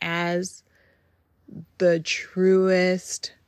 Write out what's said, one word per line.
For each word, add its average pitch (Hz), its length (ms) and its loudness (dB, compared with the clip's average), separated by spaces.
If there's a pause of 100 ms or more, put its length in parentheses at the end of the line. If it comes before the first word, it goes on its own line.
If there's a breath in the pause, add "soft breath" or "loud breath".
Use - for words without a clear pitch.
as 175 640 -4 (1160 soft breath)
the 170 220 4
truest, 185 1300 0 (160)